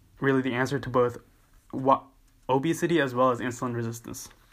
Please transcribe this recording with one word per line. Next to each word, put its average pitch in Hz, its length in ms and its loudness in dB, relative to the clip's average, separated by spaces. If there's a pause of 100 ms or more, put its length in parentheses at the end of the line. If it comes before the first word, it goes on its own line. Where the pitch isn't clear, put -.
(200)
really 135 220 2
the 131 120 -2
answer 127 260 -2
to 127 100 -8
both 123 280 2 (540)
wa-, 131 320 2 (440)
obesity 160 540 2
as 127 140 -2
well 127 160 4
as 117 80 -2
insulin 123 340 -6
resistance. 117 560 -8 (240)